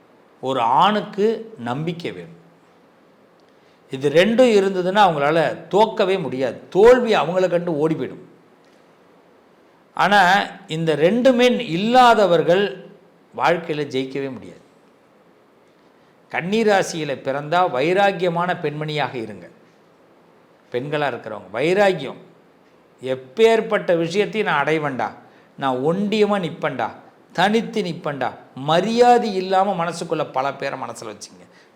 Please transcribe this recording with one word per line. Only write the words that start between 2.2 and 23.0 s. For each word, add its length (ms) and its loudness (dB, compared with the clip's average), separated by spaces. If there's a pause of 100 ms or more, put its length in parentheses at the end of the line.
இது 180 -2
ரெண்டும் 540 4
இருந்ததுன்னா 340 -2
அவங்களால 600 2 (120)
தோக்கவே 520 2
முடியாது. 480 -4
தோல்வி 460 6
அவங்கள 340 0
கண்டு 280 -2
ஓடி 180 0
போயிடும். 300 -10 (1700)
ஆனா, 480 4 (260)
இந்த 280 -2
ரெண்டுமே 640 4
இல்லாதவர்கள் 1300 2 (480)
வாழ்க்கையில 480 0
ஜெயிக்கவே 460 -6
முடியாது. 300 -18 (1700)
கன்னிராசியில 880 -2
பிறந்தா 500 -2
வைராக்கியமான 880 0
பெண்மணியாக 520 -6
இருங்க. 360 -12 (1200)
பெண்களா 420 -4
இருக்கிறவங்க 380 -12
வைராக்கியம், 680 0 (840)